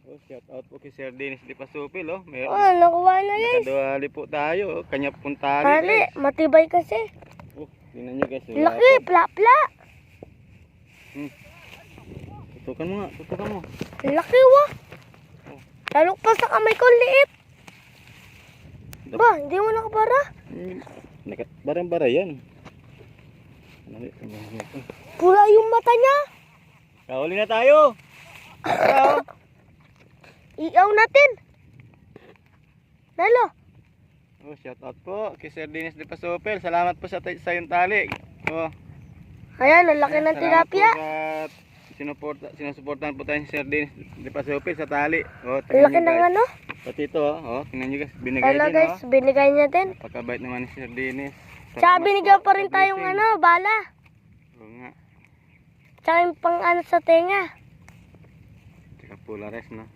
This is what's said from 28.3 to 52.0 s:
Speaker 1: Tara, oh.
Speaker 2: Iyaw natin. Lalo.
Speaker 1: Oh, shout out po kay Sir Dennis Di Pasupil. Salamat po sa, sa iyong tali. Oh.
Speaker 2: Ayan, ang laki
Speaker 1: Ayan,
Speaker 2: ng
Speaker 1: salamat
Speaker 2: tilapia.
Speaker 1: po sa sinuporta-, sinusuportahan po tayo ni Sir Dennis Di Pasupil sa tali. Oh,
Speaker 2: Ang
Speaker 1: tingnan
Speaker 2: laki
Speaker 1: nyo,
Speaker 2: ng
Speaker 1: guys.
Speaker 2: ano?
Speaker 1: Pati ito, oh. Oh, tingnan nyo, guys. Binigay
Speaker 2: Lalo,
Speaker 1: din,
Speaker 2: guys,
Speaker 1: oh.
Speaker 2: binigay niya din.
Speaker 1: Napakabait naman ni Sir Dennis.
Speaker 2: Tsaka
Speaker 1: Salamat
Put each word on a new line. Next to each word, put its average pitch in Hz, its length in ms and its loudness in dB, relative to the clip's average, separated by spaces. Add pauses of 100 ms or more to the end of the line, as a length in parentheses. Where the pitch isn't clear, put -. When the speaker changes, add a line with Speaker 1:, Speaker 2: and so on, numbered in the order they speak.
Speaker 1:
Tara, - 360 2 (140)
oh. 285 100 0 (1400)
Speaker 2:
Iyaw 339 320 2
natin. 453 400 4 (1800)
Lalo. 440 320 2 (960)
Speaker 1:
Oh, 147 160 -20
shout 127 220 -18
out 127 200 -18
po 202 360 -12
kay 156 140 -18
Sir 156 180 -14
Dennis 160 260 -12
Di 151 100 -20
Pasupil. 175 540 -8
Salamat 175 380 -2
po - 100 -18
sa, 185 140 -10
sa 180 320 -10
iyong 175 160 -6
tali. 185 400 0 (400)
Oh. 160 240 -8 (840)
Speaker 2:
Ayan, 311 280 4
ang 302 160 2
laki 285 160 -2
Speaker 1:
Ayan, 302 60 -2
Speaker 2:
ng 311 100 0
Speaker 1:
salamat 294 80 -6 (240)
Speaker 2:
tilapia. 403 240 2
Speaker 1:
po - 80 -2
sa 311 120 -8 (840)
sinuporta-, 143 600 -14
sinusuportahan 143 580 -10
po 135 80 -14
tayo 147 160 -6
ni 147 100 -8
Sir 147 160 -8
Dennis 147 300 -4
Di - 380 -18
Pasupil 143 420 -6
sa 151 140 -10
tali. 151 340 -2 (220)
Oh, 127 160 -4
Speaker 2:
Ang - 80 -14
Speaker 1:
tingnan 269 160 4
Speaker 2:
laki 285 140 4
Speaker 1:
nyo, 339 40 4
Speaker 2:
ng 330 160 0
Speaker 1:
guys. 349 140 2
Speaker 2:
ano? 403 120 0 (420)
Speaker 1:
Pati 127 180 -10
ito, 147 160 -6
oh. 147 160 -2
Oh, 135 300 -10
tingnan 131 240 -12
nyo, 139 100 -8
guys. 143 160 -12
Binigay 254 320 -2
Speaker 2:
Lalo, 277 160 2
Speaker 1:
din, 311 120 0
Speaker 2:
guys, 320 200 2
Speaker 1:
oh. 254 140 -16
Speaker 2:
binigay 269 420 4
niya 294 160 2
din. 349 240 0
Speaker 1:
Napakabait 233 480 -12
naman 127 220 -12
ni 123 100 -12
Sir 131 160 -16
Dennis. 131 460 -10 (400)
Speaker 2:
Tsaka - 180 -2
Speaker 1:
Salamat 359 100 4